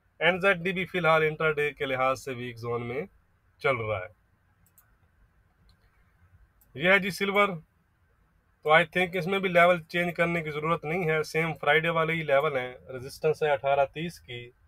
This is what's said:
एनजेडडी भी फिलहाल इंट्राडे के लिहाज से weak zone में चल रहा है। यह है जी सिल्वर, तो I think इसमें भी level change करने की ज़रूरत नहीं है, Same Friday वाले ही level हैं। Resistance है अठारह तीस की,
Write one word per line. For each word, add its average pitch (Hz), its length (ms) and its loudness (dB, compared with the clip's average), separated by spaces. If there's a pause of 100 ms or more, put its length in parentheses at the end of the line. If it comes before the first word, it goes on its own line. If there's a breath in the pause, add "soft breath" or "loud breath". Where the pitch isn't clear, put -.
(220)
एनजेडडी 180 500 0
भी 180 120 -4
फिलहाल 160 380 2
इंट्राडे 151 480 0
के 135 160 -6
लिहाज 131 300 0
से 131 180 -10
weak 120 220 -10
zone 117 260 -6
में 120 260 -8 (520)
चल 139 160 0
रहा 107 220 -4
है। - 220 -14 (2500)
यह 170 160 4
है 196 80 6
जी 190 100 -4
सिल्वर, 202 360 2 (1160)
तो 151 60 2
I 165 160 6
think 180 300 -2
इसमें 190 240 -2
भी 185 80 -2
level 175 320 6
change 175 340 -4
करने 170 280 -2
की 156 80 -8
ज़रूरत 156 340 -2
नहीं 170 200 -4
है, 156 180 0
Same 160 300 -2
Friday 156 360 2
वाले 165 240 0
ही 165 100 -4
level 143 360 2
हैं। 123 180 -8 (140)
Resistance 135 520 -4
है 151 80 2
अठारह 139 340 2
तीस 165 340 -8
की, 120 340 -14 (160)